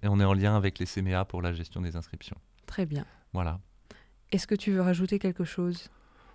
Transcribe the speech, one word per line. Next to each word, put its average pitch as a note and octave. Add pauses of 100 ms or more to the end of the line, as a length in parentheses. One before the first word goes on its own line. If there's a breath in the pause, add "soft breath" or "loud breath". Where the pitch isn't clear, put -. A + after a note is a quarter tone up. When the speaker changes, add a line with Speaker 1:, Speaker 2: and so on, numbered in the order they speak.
Speaker 1:
et G2+
on G2+
est G2+
en G2
lien G#2
avec G2
les F2+
C -
M F#2+
A F#2
pour F2
la F2
gestion E2+
des E2+
inscriptions. - (280)
Speaker 2:
Très F#3
bien. D3 (280 soft breath)
Speaker 1:
Voilà. F2+ (720 soft breath)
Speaker 2:
Est-ce F#3+
que G#3
tu G3+
veux F#3+
rajouter F#3
quelque F3+
chose ? F3 (440 soft breath)